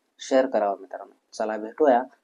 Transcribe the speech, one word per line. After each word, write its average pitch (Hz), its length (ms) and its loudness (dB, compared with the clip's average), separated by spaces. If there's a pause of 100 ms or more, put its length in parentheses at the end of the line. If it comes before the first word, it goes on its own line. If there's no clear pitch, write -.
(180)
शेअर 131 280 2
करावं 101 340 -2
मित्रांनो. 98 340 -16 (180)
चला 110 240 -6
भेटूया 120 460 2 (220)